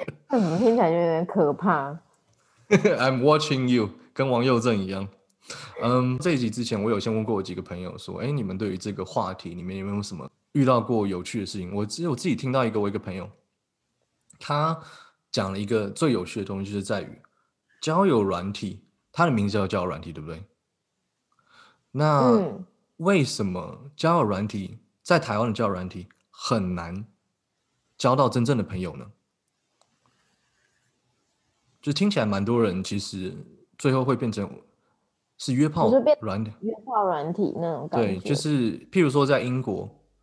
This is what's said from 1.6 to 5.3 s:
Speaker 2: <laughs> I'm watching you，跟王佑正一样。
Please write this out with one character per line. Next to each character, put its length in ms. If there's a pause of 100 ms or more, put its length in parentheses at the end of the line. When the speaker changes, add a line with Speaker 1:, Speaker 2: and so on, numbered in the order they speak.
Speaker 2:
<laughs> 360
I'm 520
watching 460
you， 220 (240)
跟 140
王 160
佑 160
正 160
一 120
样。 200 (760)